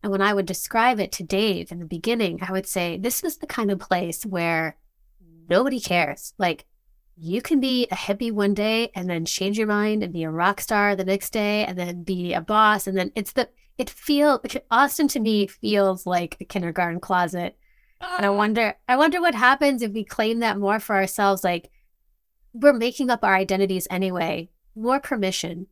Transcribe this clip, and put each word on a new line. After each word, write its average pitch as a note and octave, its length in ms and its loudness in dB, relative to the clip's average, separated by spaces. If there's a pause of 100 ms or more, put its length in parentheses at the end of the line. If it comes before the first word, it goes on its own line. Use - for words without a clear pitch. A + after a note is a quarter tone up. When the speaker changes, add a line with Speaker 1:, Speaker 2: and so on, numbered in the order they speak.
Speaker 1:
And G3+ 100 -4
when G3 100 2
I G#3 120 2
would G3 120 0
describe A3+ 560 0
it - 120 -4
to F#3 100 -8
Dave F#3+ 480 0
in F3 80 -12
the F3 60 -12
beginning, F3 560 -2
I F3+ 120 -6
would F#3+ 140 -4
say, E3+ 300 -4
"This G#3+ 260 -4
is E4 140 -4
the D4 100 -12
kind G#3+ 220 -2
of F#3+ 100 0
place F3 460 -4
where E3 520 -2 (720)
nobody A#3+ 320 2
cares. E3 560 -2
Like, F3 280 -2 (520)
you E3+ 240 -4
can D4 180 2
be B3+ 320 0
a F#3 40 -4
hippie G#3 360 -4
one G3+ 220 2
day A3 420 0
and F3+ 140 -6
then E3 160 -2
change G3+ 320 -2
your A3 100 0
mind G#3 360 0
and F3 100 -6
be E3 100 -4
a D#3+ 80 -4
rock F3 300 0
star G3+ 340 2
the F#3+ 80 -4
next G3 280 -2
day G#3 340 0
and F3+ 120 -6
then F3 260 -6
be F3+ 300 -2
a F3+ 80 0
boss." G#3+ 460 4
And F#3+ 100 0
then F#3 180 -2
it's G#3+ 180 -6
the, - 160 0 (280)
it - 120 -4
feel, C#4+ 520 2 (300)
Austin C#4 380 4
to C4+ 100 -2
me G#3 280 2
feels G3 580 0
like F3 340 -2
a F3+ 60 -12
kindergarten E3+ 560 -4
closet. F3+ 560 -2 (420)
And F4+ 260 -4
I G3+ 40 2
Speaker 2:
Ah. G3+ 40 2
Speaker 1:
wonder, G#3 420 0 (120)
I B3+ 100 4
wonder D#4 220 4
what E4+ 160 2
happens C4 460 4
if A3 100 -2
we G#3+ 140 -4
claim A3+ 340 -2
that A3 200 0
more G3+ 200 2
for G#3 160 -2
ourselves. G3 480 2
Like, F3 260 -2 (840)
we're C#4 200 6
making B3 360 -2
up A#3+ 140 0
our G3 120 4
identities F#3+ 560 0
anyway. F3 580 -2 (260)
More A#3+ 240 0
permission. F#3+ 720 -4